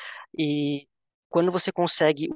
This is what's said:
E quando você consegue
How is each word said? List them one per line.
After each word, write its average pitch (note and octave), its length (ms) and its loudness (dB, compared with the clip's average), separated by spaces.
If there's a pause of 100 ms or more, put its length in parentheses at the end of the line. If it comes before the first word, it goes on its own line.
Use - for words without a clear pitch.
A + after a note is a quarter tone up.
(360)
E D3 500 0 (420)
quando F3 240 2
você F3+ 180 0
consegue D#3+ 640 2